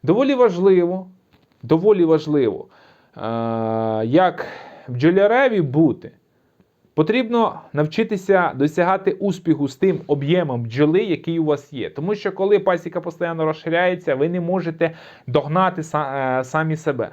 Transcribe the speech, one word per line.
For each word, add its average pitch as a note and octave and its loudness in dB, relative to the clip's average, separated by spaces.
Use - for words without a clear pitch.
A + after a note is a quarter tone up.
Доволі B3+ 2
важливо, F#3 2
доволі F3 4
важливо, D3+ 0
е, - -16
як D#3 0
бджоляреві G3 2
бути, D3 0
потрібно A3 0
навчитися F#3 0
досягати F3 0
успіху E3 -2
з - -10
тим F#3+ 0
об'ємом C#3+ 0
бджоли, D3+ 2
який E3 -4
у D#3+ 0
вас D3 -2
є. A2 -6
Тому F3+ -4
що G#3 -6
коли G3 0
пасіка F3 -2
постійно E3 -4
розширяється, E3+ 0
ви C#3+ 0
не F3+ -2
можете E3 -2
догнати E3 0
са-, C3+ -2
е, C3 -4
самі D#3 -2
себе. C3+ -4